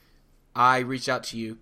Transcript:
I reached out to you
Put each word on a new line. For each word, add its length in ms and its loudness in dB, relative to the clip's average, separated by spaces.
I 220 6
reached 300 -4
out 160 -2
to 140 -10
you 240 -8